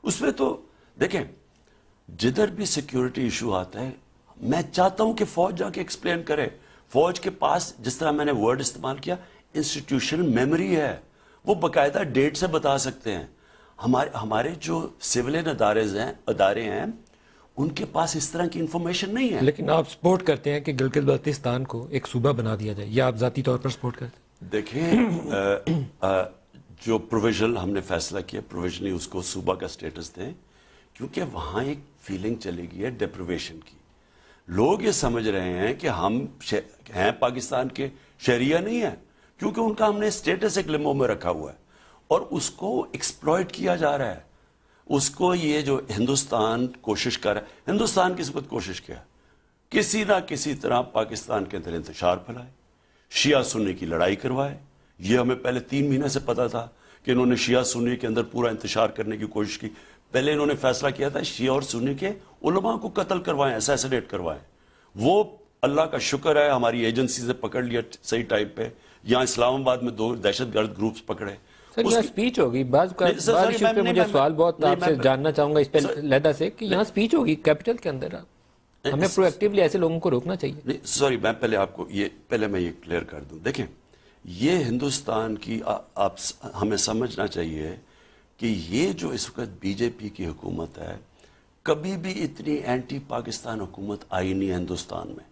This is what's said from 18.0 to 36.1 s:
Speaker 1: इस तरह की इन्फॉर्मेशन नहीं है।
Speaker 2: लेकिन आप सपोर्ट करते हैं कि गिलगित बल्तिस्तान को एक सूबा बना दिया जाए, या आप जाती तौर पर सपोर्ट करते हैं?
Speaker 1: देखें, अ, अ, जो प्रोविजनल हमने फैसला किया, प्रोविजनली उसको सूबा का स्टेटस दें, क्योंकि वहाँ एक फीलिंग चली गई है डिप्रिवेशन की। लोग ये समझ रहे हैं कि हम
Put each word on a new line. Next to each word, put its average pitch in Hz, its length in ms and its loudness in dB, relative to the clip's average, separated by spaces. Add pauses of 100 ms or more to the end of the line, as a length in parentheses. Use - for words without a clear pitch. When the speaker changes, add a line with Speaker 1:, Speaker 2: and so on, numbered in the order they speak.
Speaker 1:
इस - 160 -4
तरह 170 140 0
की 170 120 -4
इन्फॉर्मेशन 175 520 -2
नहीं 240 200 0
है। 160 100 0
Speaker 2:
लेकिन 143 300 2
आप 160 160 2
सपोर्ट 185 360 2
करते 147 280 0
हैं 143 140 -2
कि 156 80 -2
गिलगित 135 320 2
बल्तिस्तान 135 600 0
को 120 280 -10
एक 131 140 -4
सूबा 127 260 2
बना 110 240 -2
दिया 107 180 -6
जाए, 104 120 -8
या 123 200 2
आप 120 100 0
जाती 123 260 0
तौर 127 160 0
पर 135 120 -2
सपोर्ट 120 260 -6
करते 120 220 -12
हैं? - 320 -20
Speaker 1:
देखें, 170 680 2 (100)
अ, 101 340 2 (380)
अ, 95 280 2 (560)
जो 113 120 2
प्रोविजनल 110 580 2
हमने 95 240 -2
फैसला 92 400 -4
किया, 104 300 -8
प्रोविजनली 90 400 -4
उसको 90 320 -6
सूबा 92 320 -2
का 90 120 -6
स्टेटस 82 520 -12
दें, 127 160 -10 (600)
क्योंकि 139 240 -8
वहाँ 107 440 -4
एक 143 200 -6 (180)
फीलिंग 101 340 -4
चली 87 300 -8
गई 87 120 -14
है 117 200 -6
डिप्रिवेशन 87 560 -6
की। - 260 -20 (680)
लोग 147 340 2
ये 208 80 2
समझ 117 360 0
रहे 92 220 0
हैं 98 280 -2
कि - 80 -6
हम 107 560 -2